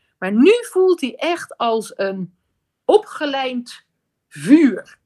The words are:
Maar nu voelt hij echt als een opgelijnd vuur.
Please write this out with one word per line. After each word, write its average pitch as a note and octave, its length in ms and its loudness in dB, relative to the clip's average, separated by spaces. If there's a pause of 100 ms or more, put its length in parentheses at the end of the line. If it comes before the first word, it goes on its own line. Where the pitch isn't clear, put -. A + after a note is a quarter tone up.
(180)
Maar F#3+ 140 -6
nu C4+ 280 6
voelt F#4 400 0
hij B3 160 -8
echt E4+ 400 -6
als A3+ 420 -4
een F#3+ 360 -6 (500)
opgelijnd C4+ 1000 -2 (440)
vuur. G#3+ 760 2